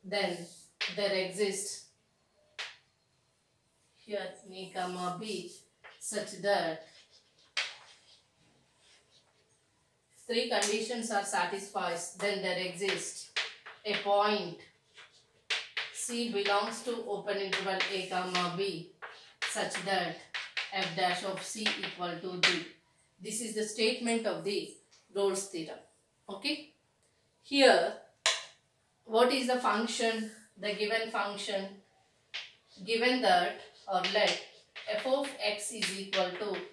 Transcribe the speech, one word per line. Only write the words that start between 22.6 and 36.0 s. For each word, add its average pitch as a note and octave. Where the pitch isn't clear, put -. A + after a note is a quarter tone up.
This G#3+
is G#3+
the G#3+
statement A3+
of E3+
the G3
Rolle's G3
theorem. D#3+
Okay. C#4+
Here, C4
what A#3
is B3+
the B3+
function? A3
The G3+
given A3
function, G3+
given A#3+
that, -
or F3+
let -
f G#3+
of C4+
x G#3
is G3